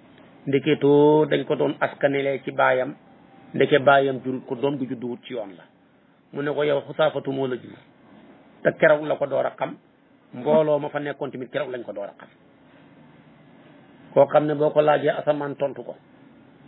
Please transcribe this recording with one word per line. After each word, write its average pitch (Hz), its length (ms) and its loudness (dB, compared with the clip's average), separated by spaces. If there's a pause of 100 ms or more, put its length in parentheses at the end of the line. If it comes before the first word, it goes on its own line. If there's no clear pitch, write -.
(460)
Ndeketoo 147 800 4
dañ 143 180 0
ko 147 120 -2
doon 147 240 -2
askanele 139 640 -2
ci 143 80 -8
baayam, 131 420 0 (600)
ndeke 139 260 4
baayam 139 440 4
jurut 131 220 -8
ko, - 80 -8
doom 139 240 -2
gi 127 80 -6
judduwut 120 380 -8
ci - 100 -16
yoon 104 220 -10
la. 80 80 -20 (680)
Mu 143 100 -6
ne 147 120 -4
ko, 139 80 -2
"Yow 147 240 0
Xusaafatu 143 460 -2
moo 135 140 -4
la 127 100 -4
jur." - 160 -14 (920)
Te 170 160 2
keroog 156 280 4
la 143 100 -2
ko 143 100 -4
door 131 200 -2
a 127 100 -6
xam, - 200 -8 (580)
mbooloo 151 440 2
ma 147 100 -8
fa 147 120 -8
nekkoon 143 300 -8
tamit 127 200 -12
keroog 139 220 -6
lañ 123 120 -10
ko 101 80 -12
door 101 160 -10
a - 80 -20
xam. - 120 -20 (1900)
Koo 139 120 6
xam 151 200 2
ne 151 80 -2
boo 147 160 0
ko 151 100 2
laajee 147 300 2
asamaan 143 460 -4
tontu 131 280 -6
ko, - 120 -16 (720)